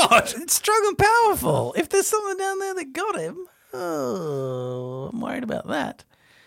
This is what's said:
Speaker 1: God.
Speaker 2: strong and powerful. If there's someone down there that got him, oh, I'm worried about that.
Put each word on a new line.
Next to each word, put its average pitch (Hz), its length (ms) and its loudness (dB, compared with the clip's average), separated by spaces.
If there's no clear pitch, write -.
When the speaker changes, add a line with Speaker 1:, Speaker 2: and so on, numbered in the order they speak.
Speaker 1:
God. - 420 2
Speaker 2:
strong 427 360 2
and 381 120 0
powerful. 381 800 4
If - 140 0
there's 392 160 4
someone 403 320 0
down 392 200 -2
there 392 160 -4
that 294 200 -8
got 381 240 -4
him, 170 180 -6
oh, 131 1400 -4
I'm - 80 -6
worried - 240 -6
about - 240 -6
that. - 360 -6